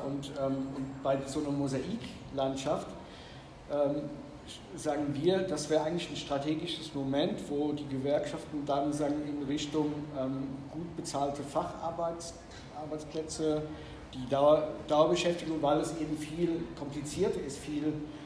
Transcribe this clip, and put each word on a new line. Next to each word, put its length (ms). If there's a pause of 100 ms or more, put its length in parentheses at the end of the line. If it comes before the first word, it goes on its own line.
Und, 340
ähm, 340
und 280
bei 240
so 140
einer 100
Mosaiklandschaft, 1400 (840)
ähm, 380 (680)
sagen 400
wir, 280
das 280
wäre 140
eigentlich 260
ein 60
strategisches 800
Moment, 440 (100)
wo 240
die 140
Gewerkschaften 800
dann, 260
sagen, 360
in 180
Richtung, 460 (260)
ähm, 300 (240)
gut 240
bezahlte 460
Facharbeits-, 920 (480)
Arbeitsplätze, 800 (520)
die 140
Dauer-, 400 (200)
Dauerbeschäftigung, 720
weil 180
es 180
eben 180
viel 480 (140)
komplizierter 640
ist, 180
viel, 340 (340)